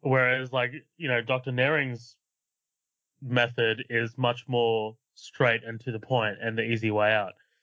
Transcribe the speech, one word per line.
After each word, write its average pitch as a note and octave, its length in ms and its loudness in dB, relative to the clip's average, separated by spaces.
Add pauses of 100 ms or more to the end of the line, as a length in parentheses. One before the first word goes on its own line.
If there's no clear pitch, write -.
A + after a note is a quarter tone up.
Whereas, B2+ 520 2
like, B2 200 0 (240)
you D#3+ 120 -6
know, B2 120 2
Doctor B2+ 320 -2
Naring's B2+ 640 0 (1040)
method A#2+ 680 0
is A#2 260 -2
much A#2+ 320 0
more A2+ 480 0 (180)
straight A#2 500 0
and A2+ 160 -10
to A#2+ 120 -8
the A2 60 -6
point G#2+ 420 0
and A2+ 160 -4
the A2+ 60 -2
easy A2 280 -2
way G#2 220 4
out. G2+ 200 0 (300)